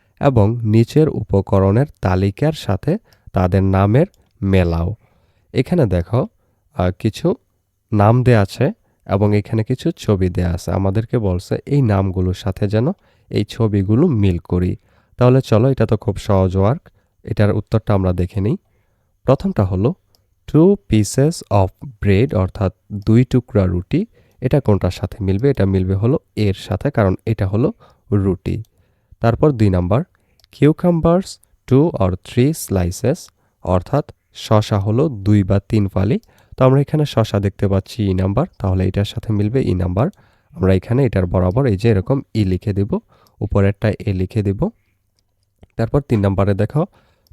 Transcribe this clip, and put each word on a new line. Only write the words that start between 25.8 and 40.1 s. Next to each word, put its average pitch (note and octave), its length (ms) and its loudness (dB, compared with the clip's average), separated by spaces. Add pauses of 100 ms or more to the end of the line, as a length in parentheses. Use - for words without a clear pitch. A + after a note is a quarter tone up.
হলো A#2 240 0 (180)
এর G#2 180 0
সাথে, - 360 -6
কারণ G2 240 2 (120)
এটা G#2+ 200 -2
হলো A2+ 260 0 (400)
রুটি। F#2+ 500 -2 (580)
তারপর C#3+ 320 2
দুই G#2+ 180 2
নাম্বার, F#2 320 0 (580)
cucumbers E3+ 680 2 (420)
two C#3 220 4
or F#2 220 -2
three B2+ 400 -2 (140)
slices, F#2+ 520 -2 (440)
অর্থাৎ F#2 500 -2 (220)
শসা G#2+ 440 0
হলো A2 300 0
দুই G#2 340 2
বা G2 260 0
তিন G#2 200 0
ফালি। G#2 300 -2 (380)
তো B2+ 80 2
আমরা C3+ 160 4
এখানে D3+ 260 0
শসা A2 340 0
দেখতে G2 280 -2
পাচ্ছি G2 420 -2
ই F#2 40 0
নাম্বার, G2 320 0 (120)
তাহলে F#2 300 0
এটার G2 160 -2
সাথে - 280 -6
মিলবে G#2+ 300 0
ই G2 120 -2
নাম্বার। F2+ 340 -2 (420)